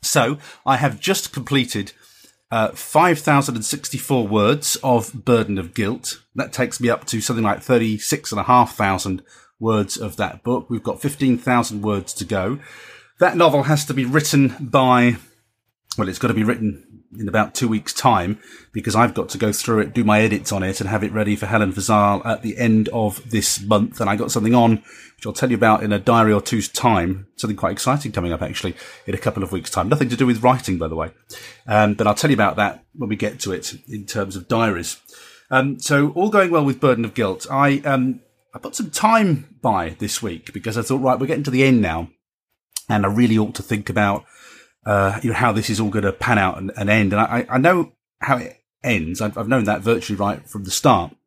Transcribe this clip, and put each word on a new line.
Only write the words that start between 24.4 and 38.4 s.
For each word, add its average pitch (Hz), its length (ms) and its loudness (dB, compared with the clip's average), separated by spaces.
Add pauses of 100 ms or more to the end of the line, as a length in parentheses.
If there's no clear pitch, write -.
on, 117 220 6
which - 480 -16
I'll 107 80 -8
tell 131 160 -2
you 120 80 0
about 110 260 4
in 104 80 -2
a 104 80 0
diary 113 320 4
or 104 80 4
two's 104 300 -4
time, 92 680 0
something 110 220 -6
quite 87 160 -2
exciting 131 400 -4
coming 87 180 -2
up, 80 100 -4
actually, - 340 -6 (300)
in 98 80 -6
a 98 40 -4
couple - 260 -4
of 90 80 -6
weeks' 90 180 -6
time. 92 200 -2
Nothing 143 180 2
to 117 80 -4
do 131 100 2
with 120 160 2
writing, 123 360 2
by 82 100 -4
the 80 80 -6
way. 80 160 -6 (560)
Um, 107 280 4
but 107 120 0
I'll 104 80 2
tell 151 140 0
you 139 60 4
about 101 200 2
that 101 380 -2
when 120 160 -8
we 107 80 -4
get 104 240 -6
to 98 100 -6
it - 240 -8 (140)
in 104 160 -12
terms 98 320 -6
of 90 100 -14
diaries. 107 500 -2 (520)
Um, 135 320 0
so 147 300 2
all 190 180 0
going 196 200 4
well 165 140 2
with 135 160 0
Burden 123 240 2
of 107 100 -6
Guilt. 98 380 -2
I, 139 280 2
um, 131 420 -2 (340)